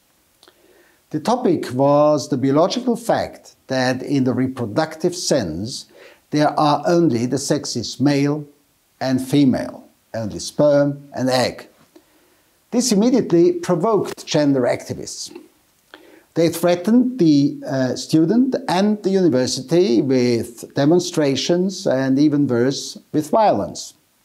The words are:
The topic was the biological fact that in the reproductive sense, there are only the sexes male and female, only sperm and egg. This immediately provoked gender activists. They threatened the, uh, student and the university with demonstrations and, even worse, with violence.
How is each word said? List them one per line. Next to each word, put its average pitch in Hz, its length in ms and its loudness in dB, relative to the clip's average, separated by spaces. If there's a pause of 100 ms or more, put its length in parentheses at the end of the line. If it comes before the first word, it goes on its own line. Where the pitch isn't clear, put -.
(1120)
The 151 100 -6
topic 214 520 0
was 143 560 2
the 147 80 -2
biological 165 600 0
fact - 580 -6 (120)
that 131 360 -2
in 139 220 0
the 123 80 0
reproductive 127 840 -4
sense, 107 680 -4 (440)
there 151 280 0
are 147 280 2
only 151 400 2
the 135 120 -2
sexes - 600 -6
male 143 460 0 (540)
and 131 200 -2
female, - 680 0 (260)
only 104 240 -8
sperm 143 760 0
and 127 140 -4
egg. 120 400 -2 (1040)
This 240 220 -2
immediately 190 600 4
provoked 180 760 -2
gender 143 360 2
activists. - 720 -6 (1000)
They 165 140 2
threatened 180 680 0
the, 143 480 4
uh, 131 300 -2
student 220 600 2 (100)
and 208 360 0
the 190 80 -2
university 165 880 2
with 123 760 -2
demonstrations 170 1120 0
and, 131 320 0
even 143 280 2
worse, 123 500 -2 (160)
with 151 160 -2
violence. 180 640 0 (320)